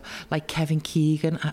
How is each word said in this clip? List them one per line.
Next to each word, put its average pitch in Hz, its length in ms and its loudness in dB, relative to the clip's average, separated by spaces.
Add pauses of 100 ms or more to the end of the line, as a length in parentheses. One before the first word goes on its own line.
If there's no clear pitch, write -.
(300)
like, 151 160 -2
Kevin 156 340 0
Keegan, 156 640 2
uh, 151 100 -2